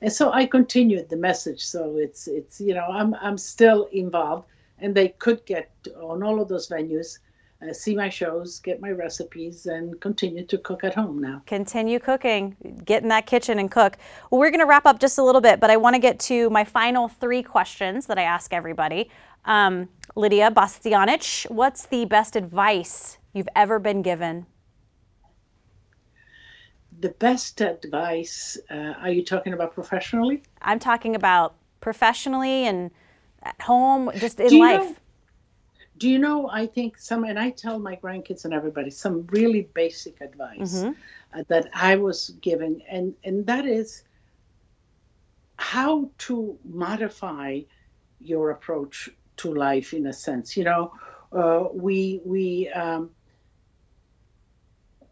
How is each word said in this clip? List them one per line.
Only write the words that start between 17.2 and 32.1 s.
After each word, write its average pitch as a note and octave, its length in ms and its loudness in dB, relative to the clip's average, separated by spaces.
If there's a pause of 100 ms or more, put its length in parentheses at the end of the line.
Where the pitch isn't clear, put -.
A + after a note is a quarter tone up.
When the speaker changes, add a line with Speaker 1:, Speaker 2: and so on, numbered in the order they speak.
Speaker 2:
questions G3 640 -2
that G3 140 -2
I F3+ 40 2
ask F3 300 -2
everybody. E3 560 -4 (340)
Um, F#3+ 460 2 (260)
Lidia A3 360 4
Bastianich, G#3+ 1000 2
what's B3 380 0
the A#3+ 180 -2
best G#3+ 320 2
advice F#3+ 800 0 (160)
you've F#3+ 220 -6
ever G#3+ 240 4
been G3+ 240 0
given? E3+ 420 -4 (2500)
Speaker 1:
The F3+ 100 -4
best B3 500 -2
advice, E3 960 -6 (120)
uh, D3+ 320 -10
are F#3 80 -4
you F3+ 160 -2
talking F#3+ 260 -4
about E3+ 220 -6
professionally? A#3 680 -4 (200)
Speaker 2:
I'm G#3+ 180 0
talking A#3 360 -2
about F#3 400 4 (260)
professionally C4 840 0